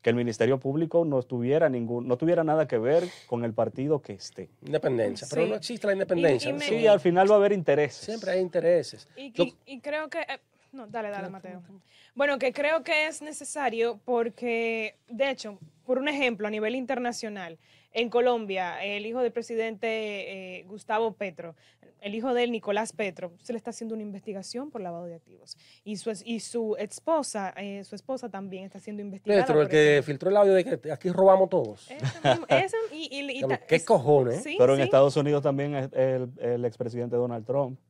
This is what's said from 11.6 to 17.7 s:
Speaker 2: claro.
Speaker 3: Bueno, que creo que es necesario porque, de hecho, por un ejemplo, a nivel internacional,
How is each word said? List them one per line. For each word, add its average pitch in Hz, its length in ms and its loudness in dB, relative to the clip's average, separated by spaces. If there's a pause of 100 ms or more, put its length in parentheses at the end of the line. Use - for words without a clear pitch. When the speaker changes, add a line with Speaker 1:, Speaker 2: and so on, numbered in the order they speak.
Speaker 2:
claro. 190 200 -20 (340)
Speaker 3:
Bueno, 277 220 0
que 247 140 0
creo 294 320 0
que 311 240 0
es 311 140 -10
necesario 240 840 -4
porque, 233 920 -2 (100)
de 262 220 -2
hecho, 220 280 -10 (280)
por 254 140 0
un 277 100 -2
ejemplo, 247 380 -2
a 208 40 -4
nivel 214 240 -2
internacional, 233 840 -6 (340)